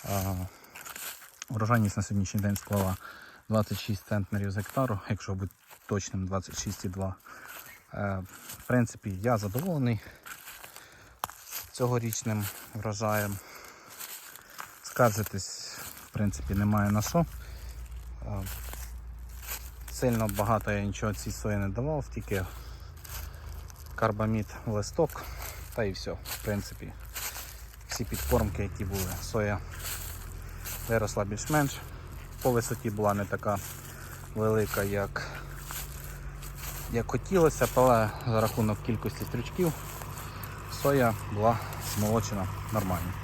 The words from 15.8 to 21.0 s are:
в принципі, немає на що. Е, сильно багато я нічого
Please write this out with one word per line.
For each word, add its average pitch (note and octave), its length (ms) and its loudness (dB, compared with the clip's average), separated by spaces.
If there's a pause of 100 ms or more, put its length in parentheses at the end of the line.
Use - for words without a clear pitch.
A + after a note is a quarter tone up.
в - 60 -20
принципі, G2+ 420 0
немає G#2 360 4
на G#2+ 120 4
що. E3+ 240 4 (1000)
Е, G2+ 160 -2 (1600)
сильно A2+ 300 4
багато G#2 440 4
я G2+ 80 2
нічого G2+ 340 0